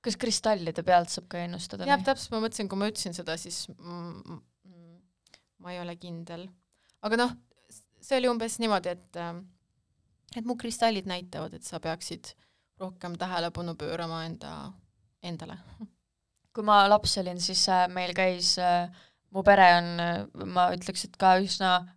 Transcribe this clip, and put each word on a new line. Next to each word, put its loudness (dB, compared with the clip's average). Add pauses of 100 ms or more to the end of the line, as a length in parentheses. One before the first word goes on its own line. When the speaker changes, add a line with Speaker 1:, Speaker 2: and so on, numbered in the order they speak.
Speaker 1:
Kas -4
kristallide -2
pealt 4
saab -10
ka -8
ennustada -10
Speaker 2:
Jah, 2
Speaker 1:
või? -6
Speaker 2:
täpselt, -2
ma -4
mõtlesin, -4
kui -4
ma 0
ütlesin -6
seda, -8
siis, -10
mm, -14 (260)
mm, -20 (600)
ma -12
ei -10
ole -10
kindel. -14 (580)
Aga 0
noh, 2 (640)
see -2
oli 2
umbes -4
niimoodi, 0
et, -16
ähm, -10 (880)
et -8
mu -2
kristallid -2
näitavad, -8
et -16
sa -8
peaksid -8 (480)
rohkem -10
tähelepanu -4
pöörama -6
enda, -12 (680)
endale. -12 (960)
Speaker 1:
Kui -6
ma 8
laps 4
olin, -6
siis, 0
äh, 4
meil -4
käis, 2
äh, 2 (460)
mu -2
pere 10
on, 4
äh, -4
ma 2
ütleks, -6
et -20
ka 8
üsna 0 (240)